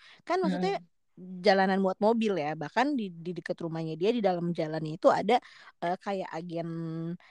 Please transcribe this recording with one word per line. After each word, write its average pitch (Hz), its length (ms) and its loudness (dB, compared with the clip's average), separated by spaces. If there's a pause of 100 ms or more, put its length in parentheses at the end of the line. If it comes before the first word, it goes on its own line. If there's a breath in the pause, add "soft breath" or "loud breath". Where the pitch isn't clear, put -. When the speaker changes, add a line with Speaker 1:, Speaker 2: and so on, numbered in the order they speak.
(280 soft breath)
Speaker 1:
Kan 359 160 0
maksudnya 370 320 0
Speaker 2:
Hmm. - 80 -8 (360)
Speaker 1:
jalanan 190 640 4
muat 190 160 -2
mobil 214 400 2
ya. 151 160 -2
Bahkan 220 440 0
di, 196 120 -4
di 165 240 -8
dekat 170 300 -6
rumahnya 160 340 -4
dia, 196 160 4
di 233 80 0
dalam 175 320 2
jalannya 156 400 -4
itu - 160 2
ada, 208 240 4 (480 soft breath)
eh, 175 160 -2
kayak 190 320 -6
agen 165 380 -6 (600)